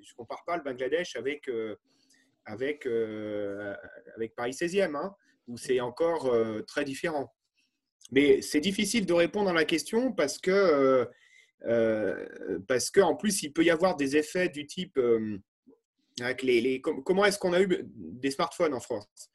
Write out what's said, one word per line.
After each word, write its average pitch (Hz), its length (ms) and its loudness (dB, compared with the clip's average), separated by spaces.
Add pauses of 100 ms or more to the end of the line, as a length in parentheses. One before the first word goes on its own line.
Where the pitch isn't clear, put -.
Je - 120 -20
compare 120 300 -14
pas 170 140 -2
le 160 40 -8
Bangladesh 135 540 -2
avec, 139 320 -6
euh, 110 280 -6 (680)
avec, 131 400 -6
euh, 107 920 -4 (420)
avec 110 180 -8
Paris 123 180 -6
seizième, 170 440 -2
hein, 190 200 -8 (300)
où 120 100 -12
c'est 123 240 0
encore, 139 460 -2
euh, 113 340 0
très 143 240 -6
différent. 139 500 -6 (760)
Mais 135 320 6
c'est - 180 0
difficile 202 460 0
de 175 80 2
répondre 180 340 2
à 175 60 2
la 160 100 4
question 220 480 0
parce - 240 -2
que, - 140 -2
euh, 139 560 6 (580)
euh, 107 920 0 (100)
parce 127 220 0
qu'en 170 260 4
plus, - 260 -2
il 147 120 -10
peut 160 100 2
y 170 60 6
avoir 165 260 2
des 139 220 0
effets 175 320 0
du 147 160 -10
type, 175 320 -8
euh, 113 400 2 (840)
avec 127 220 -4
les, 123 180 4
les, 131 220 0
com-, 127 200 -2
comment 190 220 4
est-ce 196 140 4
qu'on 175 160 0
a 185 80 4
eu 185 240 0
des 117 440 -6
smartphones 156 440 0
en 117 60 -4
France ? - 280 -8 (260)